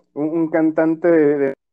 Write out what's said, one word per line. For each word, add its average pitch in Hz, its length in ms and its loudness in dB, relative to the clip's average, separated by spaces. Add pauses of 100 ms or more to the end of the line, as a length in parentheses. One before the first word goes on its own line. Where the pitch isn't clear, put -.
(140)
un, 151 160 -6
un 160 200 -4
cantante 160 600 0
de, 151 280 2
de, 139 160 -2 (200)